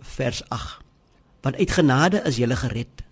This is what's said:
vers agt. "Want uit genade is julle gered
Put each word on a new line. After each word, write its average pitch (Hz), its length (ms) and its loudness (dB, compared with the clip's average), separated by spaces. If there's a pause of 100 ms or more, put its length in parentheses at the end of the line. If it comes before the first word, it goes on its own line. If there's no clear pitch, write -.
(160)
vers 123 320 -4
agt. - 320 -10 (600)
"Want 139 140 -2
uit - 140 2
genade 165 540 4
is 139 120 0
julle 120 200 0
gered 117 560 -6